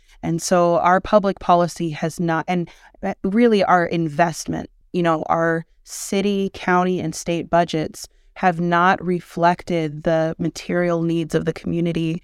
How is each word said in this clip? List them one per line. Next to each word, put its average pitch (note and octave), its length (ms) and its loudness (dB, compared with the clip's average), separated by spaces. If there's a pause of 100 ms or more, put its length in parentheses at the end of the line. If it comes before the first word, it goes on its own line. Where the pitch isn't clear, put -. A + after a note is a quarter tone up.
(220)
And E3 200 -2
so F3 380 4
our F3+ 200 4
public G3 400 2
policy F3 520 0
has D3+ 280 -6
not, E3 300 0
and F3+ 200 -2 (540)
really G#3+ 400 4
our F3 220 4
investment, E3 840 -2 (220)
you F3+ 100 -2
know, E3 260 2
our E3 380 0 (200)
city, G3 680 -2
county, F3+ 460 2
and D#3+ 160 -4
state - 340 -6
budgets E3+ 600 -2 (240)
have F3 260 0
not F3 440 2
reflected E3+ 1000 -2
the D#3+ 340 0
material E3+ 640 -2
needs E3 320 -2
of E3 120 0
the E3 80 -2
community E3+ 720 -4